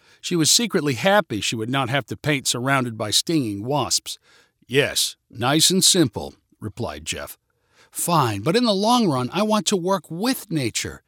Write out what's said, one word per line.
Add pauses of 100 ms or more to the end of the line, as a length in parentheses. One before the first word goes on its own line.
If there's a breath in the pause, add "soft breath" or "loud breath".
(200 soft breath)
She
was
secretly
happy
she
would
not
have
to
paint
surrounded
by
stinging
wasps. (480 soft breath)
"Yes, (140)
nice
and
simple," (260)
replied
Jeff. (520 soft breath)
"Fine,
but
in
the
long
run,
I
want
to
work
with
nature,"